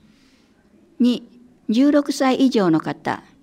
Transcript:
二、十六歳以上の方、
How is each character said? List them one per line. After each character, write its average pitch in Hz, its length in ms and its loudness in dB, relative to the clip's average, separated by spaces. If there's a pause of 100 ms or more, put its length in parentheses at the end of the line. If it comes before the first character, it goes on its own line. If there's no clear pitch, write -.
(1000)
二、 240 240 0 (440)
十 262 240 2
六 294 200 0
歳 262 240 0
以 262 160 2
上 196 180 2
の 160 100 2
方、 143 440 -8 (200)